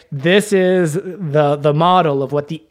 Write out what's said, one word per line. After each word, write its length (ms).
This 420
is 400
the, 640
the 140
model 500
of 80
what 160
the 240